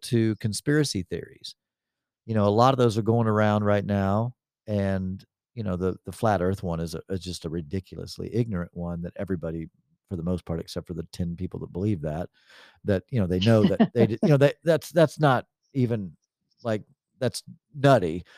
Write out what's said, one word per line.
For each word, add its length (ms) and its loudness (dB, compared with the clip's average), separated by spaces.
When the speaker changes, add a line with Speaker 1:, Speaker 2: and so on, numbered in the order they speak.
Speaker 1:
to 340 0
conspiracy 680 -2
theories. 500 -12
You 80 -4
know, 120 4
a 40 4
lot 240 6
of 40 0
those 200 4
are 40 2
going 260 2
around 360 4
right 200 2
now, 500 0
and, 580 -2
you 80 -8
know, 140 -4
the, 280 -2
the 80 -10
flat 300 0
earth 200 -2
one 180 -4
is 140 -6
a, 140 -10
is 120 -6
just 240 -10
a 60 -8
ridiculously 840 -8
ignorant 400 -2
one 280 -8
that 140 -10
everybody, 520 -6
for 60 -8
the 60 -8
most 220 -4
part, 160 -6
except 260 -12
for 80 -12
the 180 -10
ten 240 -6
people 240 -10
that 120 -12
believe 300 -2
that, 260 -6
that, 260 -2
you 100 -2
know, 60 0
they 140 0
know 240 6
that 300 2
they 140 4
d-, 120 -4
Speaker 2:
<laughs> 20 -10
Speaker 1:
you 80 4
know, 80 6
that, 260 4
that's, 260 0
that's 300 2
not 260 2
even, 400 -2
like, 180 -2
that's 220 -2
nutty. 500 4